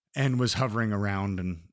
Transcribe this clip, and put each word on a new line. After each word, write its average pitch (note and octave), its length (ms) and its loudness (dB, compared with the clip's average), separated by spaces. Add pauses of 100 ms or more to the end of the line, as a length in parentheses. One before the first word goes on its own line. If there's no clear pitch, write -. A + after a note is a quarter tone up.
(140)
and C3+ 260 2
was B2 140 2
hovering A2+ 380 0
around G2 460 0
and, F2+ 240 -4 (100)